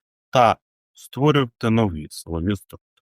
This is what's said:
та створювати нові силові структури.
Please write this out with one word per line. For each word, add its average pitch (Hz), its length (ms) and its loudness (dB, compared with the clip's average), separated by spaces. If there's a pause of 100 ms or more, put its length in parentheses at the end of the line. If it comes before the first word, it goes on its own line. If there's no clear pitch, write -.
(300)
та 117 280 4 (360)
створювати 135 760 -2
нові 101 400 0
силові 85 460 -6
структури. - 560 -18